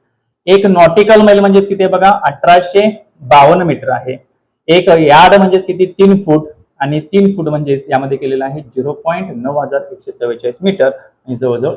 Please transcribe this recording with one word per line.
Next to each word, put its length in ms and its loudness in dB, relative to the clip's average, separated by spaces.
एक 200 2
नॉटिकल 560 4
मैल 180 4
म्हणजेच 280 2
किती 140 -4
आहे 100 -2
बघा, 180 2
अठराशे 640 0
बावन्न 460 4
मीटर 240 -6
आहे. 260 -8
एक 200 2
यार्ड 460 4
म्हणजेच 320 2
किती? 200 -4
तीन 200 4
फूट, 300 -2
आणि 220 -4
तीन 340 0
फूट 120 -6
म्हणजेच 420 -4
यामध्ये 280 -4
केलेलं 260 -6
आहे 160 -10
झिरो 320 -8
पॉइंट 300 -8
नऊ 260 -8
हजार 320 -8
एकशे 200 -18
चव्वेचाळीस 500 -8
मीटर, 260 -2
आणि 480 -12
जवळजवळ 400 -4